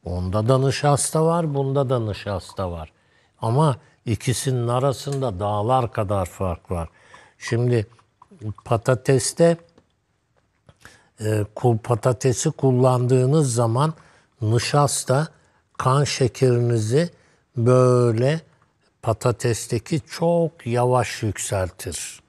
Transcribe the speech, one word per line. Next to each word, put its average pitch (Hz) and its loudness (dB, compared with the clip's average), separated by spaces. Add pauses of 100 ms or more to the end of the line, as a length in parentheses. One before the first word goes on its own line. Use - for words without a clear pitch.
onda 90 -2
da 131 4
nişasta 143 0
var, 165 0
bunda 135 -2
da 127 0
nişasta 98 -6
var. 82 -12 (480)
Ama 127 2 (300)
ikisinin 120 -2
arasında 127 -2
dağlar 104 0
kadar 98 -2
fark - -8
var. 85 -6 (500)
Şimdi 120 -2 (800)
patateste, 131 2 (1600)
e, 110 -8 (320)
ku-, 117 2
patatesi 120 0
kullandığınız 127 2
zaman 127 0 (460)
nişasta 131 0 (500)
kan 131 2
şekerinizi 120 0 (460)
böyle 123 4 (640)
patatesteki 117 -2
çok 165 -4
yavaş 120 0
yükseltir. - -6